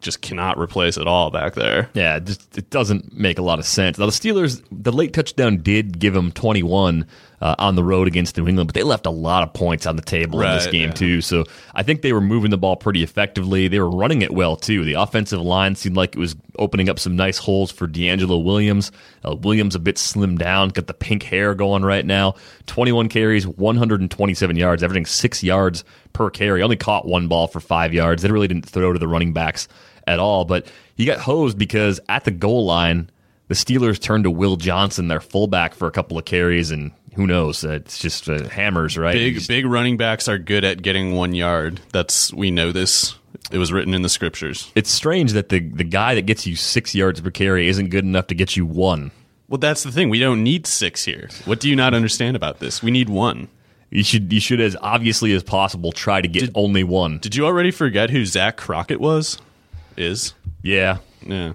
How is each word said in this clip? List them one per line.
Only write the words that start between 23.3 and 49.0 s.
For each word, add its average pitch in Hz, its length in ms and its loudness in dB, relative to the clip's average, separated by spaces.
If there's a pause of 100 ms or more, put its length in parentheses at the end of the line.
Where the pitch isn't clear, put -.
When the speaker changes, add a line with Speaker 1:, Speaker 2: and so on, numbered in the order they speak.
Speaker 2:
one 98 320 0
hundred 110 240 2
and 92 100 0
twenty-seven 95 440 0
yards, 85 300 2
averaging 90 220 0
six - 360 -2
yards 92 400 2 (300)
per 107 180 -2
carry. 98 320 2
Only 113 140 2
caught 104 300 0
one 87 200 0
ball 82 220 2
for - 100 -8
five 82 340 0
yards. 85 300 2
They 101 80 2
really 104 160 2
didn't 90 200 -2
throw 90 260 0
to 87 80 0
the 82 80 -2
running 85 240 0
backs 78 340 -4 (400)
at 87 140 0
all, 98 240 2
but 90 220 -2 (280)
he 117 120 0
got - 120 0
hosed 131 400 0
because 104 400 0 (100)
at 120 160 0
the - 60 2
goal 104 360 0
line, 85 440 2 (380)
the 98 60 -2
Steelers 120 460 0
turned 107 240 2
to 92 60 4
Will 95 240 2
Johnson, 90 540 0
their 80 120 0
fullback, 95 540 0
for 87 140 -2
a - 20 -2
couple 82 280 -4
of 80 60 -8
carries, 87 460 0
and 73 220 -6 (220)
who 95 120 0
knows? 87 380 0
Uh, 78 80 -4
it's - 260 -10
just, - 300 -6
uh, 76 200 -4
hammers, 85 480 -2
right? 82 160 0
Speaker 1:
Big, 120 220 0
Speaker 2:
He's 101 120 -8
Speaker 1:
big 127 200 -2
running 120 320 0
backs 113 300 -2
are 104 100 0
good 98 260 0
at 92 160 0
getting 95 340 0
one 90 200 0
yard. 87 460 -2 (120)
That's, - 400 0
we 98 180 0
know 87 220 0
this. 90 420 0 (360)
It 95 80 -4
was 87 120 0
written 92 220 0
in 92 80 0
the 90 80 0
scriptures. - 640 -6
Speaker 2:
It's 110 160 2
strange 156 420 2
that 104 180 0
the, 92 100 4
the 78 240 -4
guy 95 300 0
that 104 80 0
gets 107 240 0
you 87 100 -4
six - 380 -4
yards 95 260 2
per 87 100 -4
carry 92 380 2
isn't 95 220 0
good 95 140 0
enough 92 240 0
to 87 60 -2
get 92 220 0
you 92 80 0
one. 80 460 0 (380)